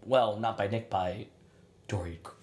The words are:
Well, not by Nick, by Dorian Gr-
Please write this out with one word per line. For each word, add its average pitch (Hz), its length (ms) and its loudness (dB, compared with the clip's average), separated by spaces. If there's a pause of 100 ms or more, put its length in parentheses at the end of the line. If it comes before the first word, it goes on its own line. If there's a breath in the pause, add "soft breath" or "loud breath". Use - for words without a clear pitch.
Well, 113 340 4
not 113 180 0
by 101 120 0
Nick, 113 220 -4
by 92 360 -2 (600 soft breath)
Dorian 87 360 -4
Gr- - 100 -16 (100)